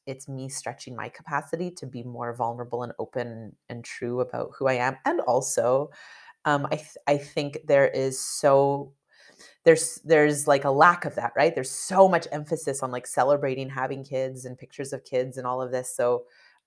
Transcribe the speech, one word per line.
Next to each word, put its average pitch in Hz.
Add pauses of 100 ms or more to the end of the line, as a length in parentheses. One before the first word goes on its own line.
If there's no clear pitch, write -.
it's 135
me 135
stretching 127
my 113
capacity 160
to 175
be 120
more 120
vulnerable 120
and 117
open 113 (140)
and 120
true 123
about 120
who 131
I 131
am. 123
And 339
also, 135 (540)
um, 143
I 151
th-, -
I 143
think 143
there 139
is 131
so, 139 (720)
there's, 160
there's, 151
like, 139
a 143
lack 165
of -
that, -
right? 160
There's -
so 190
much 175
emphasis 151
on, 131
like, 123
celebrating 135
having 135
kids 131
and 127
pictures 139
of 131
kids 127
and 127
all 127
of 123
this. 127
So, 120 (420)